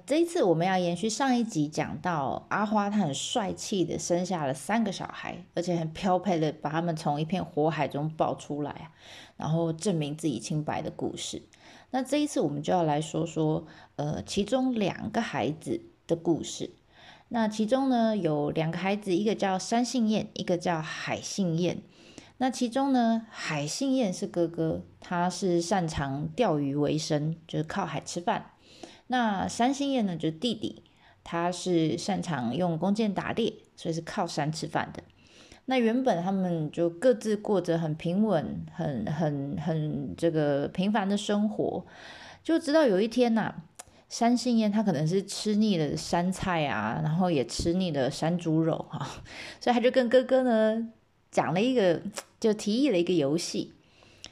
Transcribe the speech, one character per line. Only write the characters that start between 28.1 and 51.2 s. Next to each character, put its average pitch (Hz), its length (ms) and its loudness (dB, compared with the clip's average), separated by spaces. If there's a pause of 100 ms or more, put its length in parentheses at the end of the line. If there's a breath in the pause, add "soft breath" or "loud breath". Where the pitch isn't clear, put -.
饭。 185 300 -2 (560 loud breath)
那 214 400 0
山 233 260 2
信 277 200 -2
彦 247 120 2
呢， 180 120 -2
就 156 60 -6
是 160 100 0
弟 233 200 -2
弟， - 300 -8 (400 soft breath)
他 170 300 -2
是 170 440 2
擅 180 240 -2
长 123 340 -2
用 170 220 0
弓 180 160 0
箭 208 220 2
打 175 180 -2
猎， - 220 0 (220)
所 - 120 -8
以 160 60 -2
是 165 60 -4
靠 170 260 -4
山 156 240 -2
吃 156 160 -6
饭 139 260 -4
的。 - 120 -14 (640 loud breath)
那 262 120 2
原 233 240 2
本 202 220 2
他 190 80 0
们 175 400 0
就 170 180 2
各 233 240 4
自 214 220 0
过 208 240 0
着 170 180 0
很 156 160 -2
平 180 300 0
稳、 165 500 0
很， 147 320 -4
很， 147 540 -2
很 151 560 -2
这 170 120 0
个 147 380 2
平 196 240 -2
凡 208 180 0
的 202 80 0
生 208 320 0
活， - 380 -2 (560 loud breath)
就 320 160 2
直 320 140 0
到 311 120 6
有 196 160 6
一 226 60 4
天 233 280 4
呐， 202 200 0 (540 soft breath)
山 240 280 4
信 233 220 2
彦 214 140 4
他 220 100 2
可 208 80 4
能 156 160 2
是 190 180 2
吃 - 300 -2
腻 208 240 4
了 151 180 0
山 175 360 0
菜 170 340 0
啊， 110 380 -2
然 156 100 0
后 180 160 2
也 135 160 2
吃 - 280 -2
腻 185 180 0
了 139 180 2
山 165 260 0
猪 160 240 0
肉 - 300 0
啊， - 180 -8 (520 loud breath)
所 247 100 2
以 - 20 4
他 240 80 4
就 233 120 4
跟 247 160 4
哥 254 160 6
哥 262 180 4
呢 226 500 2 (380)